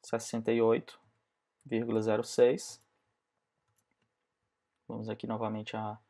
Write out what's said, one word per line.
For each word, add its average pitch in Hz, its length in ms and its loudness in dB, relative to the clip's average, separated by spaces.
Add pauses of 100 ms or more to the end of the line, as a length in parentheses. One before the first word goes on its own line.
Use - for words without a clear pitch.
Sessenta 113 500 -4
e 117 80 2
oito - 400 2 (640)
vírgula 113 380 0
zero 110 200 2
seis. - 600 2 (2000)
Vamos 110 220 -10
aqui 107 180 -8
novamente 107 480 -6
a 110 220 -6 (140)